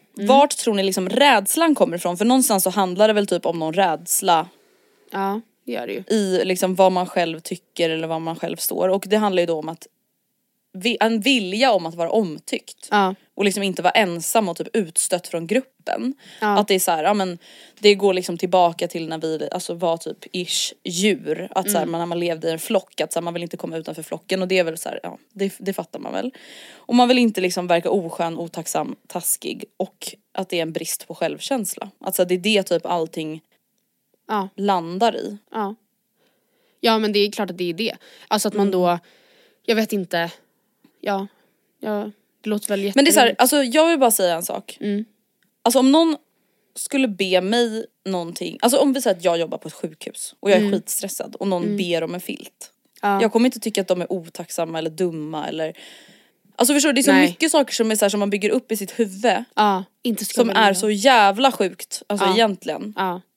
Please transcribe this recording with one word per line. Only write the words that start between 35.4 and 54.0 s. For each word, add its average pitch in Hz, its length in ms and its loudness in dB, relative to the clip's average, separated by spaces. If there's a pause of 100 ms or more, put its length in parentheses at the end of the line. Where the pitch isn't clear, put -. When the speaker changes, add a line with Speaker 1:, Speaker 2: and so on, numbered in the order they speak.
Speaker 1:
Ja. 214 240 -6 (1040)
Ja, 226 200 2
men 214 140 0
det 208 60 4
är 208 120 2
klart 202 200 -4
att 170 60 -12
det 175 120 -4
är 165 40 -4
det. 214 220 -4 (320)
Alltså 214 200 0
att 196 60 -4
man 202 140 2
Speaker 2:
Mm. 196 40 0
Speaker 1:
då, 175 280 2 (640)
jag 226 100 2
vet 214 180 0
inte. 170 380 -2 (680)
Ja. 202 260 -4 (520)
Ja, 214 320 -6 (320)
det 214 60 -6
låter 208 200 -2
väl 202 260 0
Speaker 2:
Men 277 100 8
det 330 60 4
är - 20 2
så 311 60 6
här, 240 80 8
Speaker 1:
jätteroligt. - 140 2
Speaker 2:
alltså 277 220 4
jag 302 240 4
vill 330 120 2
bara 240 120 6
säga 175 240 2
en 165 80 -4
sak. - 380 -10
Speaker 1:
Mm. 208 240 -2 (560)
Speaker 2:
Alltså - 180 4
om 262 120 6
någon 320 260 4 (580)
skulle 269 320 -2
be 185 340 2
mig 220 440 0 (200)
någonting, 170 560 -6
alltså 254 160 2
om 277 160 4
vi 262 80 -2
säger 196 160 0
att 170 60 -18
jag 170 160 2
jobbar 160 180 -4
på - 100 -12
ett 151 60 -14
sjukhus - 680 -12
och 202 100 -2
jag 196 80 6
är 214 40 4
Speaker 1:
Mm. 202 100 2
Speaker 2:
skitstressad - 640 -6
och - 120 -4
någon 180 160 -2
Speaker 1:
Mm. 208 140 -2
Speaker 2:
ber 170 260 -2
om 170 120 -6
en 180 60 -10
filt. - 500 -14 (300)
Speaker 1:
Ja. 202 200 2
Speaker 2:
Jag 220 100 4
kommer 233 140 4
inte 254 140 0
tycka 208 220 -4
att 185 60 -4
de 180 140 0